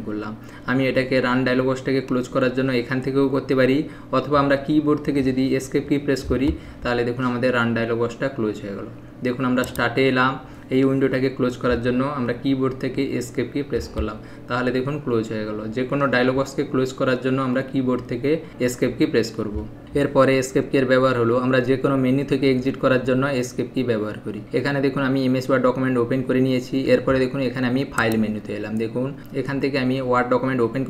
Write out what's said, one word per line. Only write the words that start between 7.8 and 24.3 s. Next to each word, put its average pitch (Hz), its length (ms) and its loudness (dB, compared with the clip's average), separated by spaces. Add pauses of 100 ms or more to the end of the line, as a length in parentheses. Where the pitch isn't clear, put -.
বক্সটা 117 240 -2 (100)
ক্লোজ 107 260 -2
হয়ে 101 160 -8
গেল। 107 100 -10 (380)
দেখুন 123 240 -2
আমরা 127 200 2
স্টার্টে 120 320 0 (100)
এলাম, 131 220 2 (400)
এই 131 140 6
উইন্ডোটাকে 135 480 2
ক্লোজ 123 260 0
করার 123 240 2
জন্য 123 160 0 (160)
আমরা 120 240 -2
কিবোর্ড 131 320 0 (100)
থেকে 135 180 -2 (160)
এস্কেপ 123 360 -4
কি 143 60 -2 (100)
প্রেস 113 240 -2
করলাম, 107 220 -4 (320)
তাহলে 127 280 0
দেখুন 131 180 -2 (100)
ক্লোজ 117 280 2
হয়ে 107 160 -4
গেল। 107 100 -6 (180)
যে 127 140 0
কোনো 139 140 0 (100)
ডায়লগ 127 240 4
বক্সকে 135 340 -2
ক্লোজ 131 260 2
করার 127 260 2
জন্য 131 140 0 (100)
আমরা 127 220 0
কিবোর্ড 127 400 0
থেকে 131 200 -2 (360)
এস্কেপ 123 320 0
কি 156 140 4
প্রেস 113 160 2 (100)
করব। 107 180 -4 (440)
এরপরে 135 400 4
এস্কেপ 131 300 0
কি 143 100 2
এর 127 120 2
ব্যবহার 131 300 4
হলো, 117 120 4 (100)
আমরা 131 140 4 (100)
যে 131 140 4
কোনো 139 220 2
মেনু 135 280 2
থেকে 135 200 2
এক্সিট 131 300 0
করার 127 260 4
জন্য 127 160 2 (160)
এস্কেপ 123 340 -4
কি 131 160 0
ব্যবহার 107 340 -2
করি। 104 160 -8 (180)